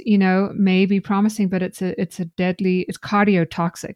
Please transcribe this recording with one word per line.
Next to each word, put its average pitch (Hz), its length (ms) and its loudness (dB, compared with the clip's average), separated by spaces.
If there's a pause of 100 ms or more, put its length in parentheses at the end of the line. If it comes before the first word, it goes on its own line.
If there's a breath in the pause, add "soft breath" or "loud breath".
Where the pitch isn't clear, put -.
you 208 120 4
know, 190 380 2
may 190 300 4
be 196 160 0
promising, 208 480 0
but 185 120 -2
it's 185 200 -6
a, 185 200 -4
it's - 180 -6
a 175 60 -6
deadly, 185 600 -2
it's - 100 -8
cardiotoxic. 185 1000 -2